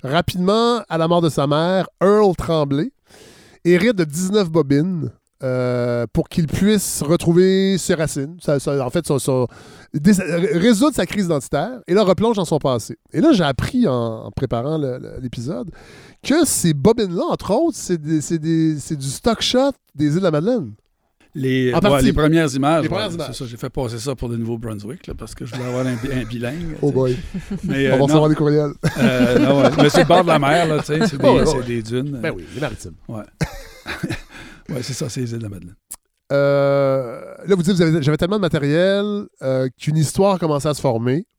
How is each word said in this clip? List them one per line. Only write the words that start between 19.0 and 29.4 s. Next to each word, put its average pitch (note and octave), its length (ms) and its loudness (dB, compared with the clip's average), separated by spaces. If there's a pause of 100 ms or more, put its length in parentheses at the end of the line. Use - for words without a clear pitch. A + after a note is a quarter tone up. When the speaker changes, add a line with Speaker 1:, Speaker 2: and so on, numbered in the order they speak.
Speaker 1:
stock G#3+ 340 -2
shot C4 300 2 (240)
des D3 160 0
îles E3 60 0
de G3 40 0
la F3+ 80 2
Madeleine. D#3 440 -2 (600)
Speaker 2:
Les, C3 380 0
Speaker 1:
En - 60 2
Speaker 2:
ouais, - 20 4 (100)
Speaker 1:
partie. C3+ 140 4
Speaker 2:
les - 80 4
premières D3+ 420 2
images, C#3+ 300 2
Speaker 1:
Les D#3 40 -2
premières G3 200 -4
Speaker 2:
ouais, E3+ 60 -8
Speaker 1:
images. D#3 180 -8
Speaker 2:
c'est - 100 -12
ça, C3 80 -8
j'ai A#2+ 60 -14
fait C3 140 -8
passer A#2+ 280 -6
ça B2+ 160 -6
pour B2 140 -8
le A#2 80 -4
Nouveau-Brunswick, A2+ 720 -8
là, - 100 -10
parce A2 160 -14
que - 100 -14
je A#2+ 120 -12
voulais B2 100 -8
avoir B2+ 200 -4
un B2+ 80 -2
bi-, B2+ 180 -6
un B2+ 120 -4
bilingue, C3 580 -8
Speaker 1:
Oh - 0 -
Speaker 2:
tu D3 40 0
sais. C#3+ 60 2
Speaker 1:
boy. B2+ 240 0 (480)
Speaker 2:
Mais, C#3 260 0
Speaker 1:
On C3+ 40 4
Speaker 2:
euh, - 20 4
Speaker 1:
va C3+ 80 4
recevoir D3+ 200 6
Speaker 2:
non. D#3 40 4
Speaker 1:
des D3+ 80 4
courriels. D3 360 0 (280)
Speaker 2:
Euh, B2 400 4